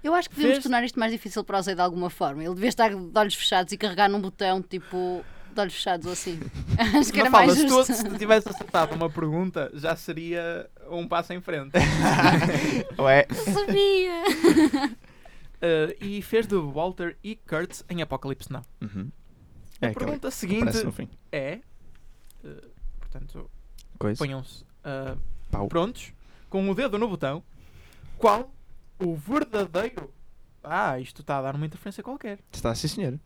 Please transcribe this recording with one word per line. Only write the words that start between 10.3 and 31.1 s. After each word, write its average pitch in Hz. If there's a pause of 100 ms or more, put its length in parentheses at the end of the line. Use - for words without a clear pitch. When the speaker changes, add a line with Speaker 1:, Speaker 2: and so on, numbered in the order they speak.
Speaker 2:
um 170
passo 170
em 180
frente. 143
Speaker 3:
<laughs> 160
Ué. 135
Speaker 1:
Sabia. 392 (760)
<laughs> - (520)
Speaker 2:
Eh, 160
e 202
fez 220
de 202
Walter 170
E. 214
Kurtz -
em 170
Apocalypse 139
Now. 123 (180)
Speaker 3:
Uhum. 104 (720)
Speaker 2:
A 254
Speaker 3:
É, -
aquele -
Speaker 2:
pergunta 190
Speaker 3:
que -
Speaker 2:
seguinte 208
Speaker 3:
aparece 226
no 127
fim. - (220)
Speaker 2:
é, 151 (840)
eh, - (320)
portanto, - (480)
Speaker 3:
Coisa. 104
Speaker 2:
ponham-se, 135 (200)
eh, 135 (340)
Speaker 3:
Pau. 101
Speaker 2:
prontos, 175 (340)
com 196
o 185
dedo 208
no 233
botão, 156 (800)
qual 226 (480)
o 175
verdadeiro, 202 (500)
ah, 151
isto 131